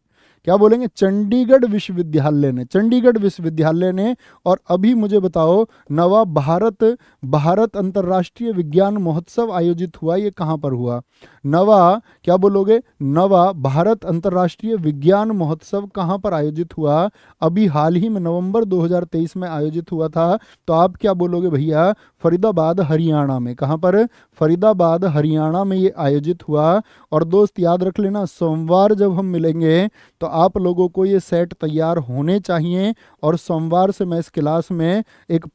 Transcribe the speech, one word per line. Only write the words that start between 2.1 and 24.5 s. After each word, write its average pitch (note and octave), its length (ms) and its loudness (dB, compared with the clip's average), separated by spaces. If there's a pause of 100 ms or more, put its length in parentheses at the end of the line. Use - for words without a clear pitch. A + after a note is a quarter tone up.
ने, B2 120 -6
चंडीगढ़ A3+ 540 2
विश्वविद्यालय E3+ 760 -2
ने। G#3+ 240 -2 (300)
और F#3 220 2
अभी G3 260 2
मुझे G#3 260 0
बताओ, F3+ 460 2 (240)
नवा F3+ 340 2
भारत, F#3 720 0 (260)
भारत E3 520 0
अंतर्राष्ट्रीय F#3+ 760 -4
विज्ञान F#3 440 0
महोत्सव F#3 560 -4
आयोजित F3 500 -4
हुआ, E3 140 -2
ये G#3 140 -2
कहाँ D#3+ 280 -4
पर D3 140 -4
हुआ? A#2+ 300 -4 (440)
नवा, F#3+ 540 4 (240)
क्या F3 120 4
बोलोगे? G3+ 440 2 (220)
नवा F3+ 500 2
भारत E3 520 -2
अंतर्राष्ट्रीय F3+ 720 -2
विज्ञान E3+ 540 0
महोत्सव F#3+ 560 -4
कहाँ F#3+ 320 -4
पर F#3+ 160 -4
आयोजित D3+ 420 -4
हुआ? D#3+ 340 0 (300)
अभी F3 260 2
हाल D#3 280 0
ही F3+ 140 0
में G#3 120 -4
नवंबर F3+ 440 -2
दो F#3 160 0
हज़ार F3 240 0
तेईस E3 320 -4
में F3+ 120 -6
आयोजित D#3 440 -6
हुआ D#3+ 160 -4
था। E3+ 300 0 (280)
तो E3+ 60 0
आप F3+ 240 2
क्या G#3 160 0
बोलोगे F3 360 -2
भैया? D#3 460 0 (240)
फरीदाबाद F3 600 0
हरियाणा D3+ 580 0
में। B2 180 -6
कहाँ D3 220 -2
पर? F#3 280 2 (260)
फरीदाबाद F3 720 2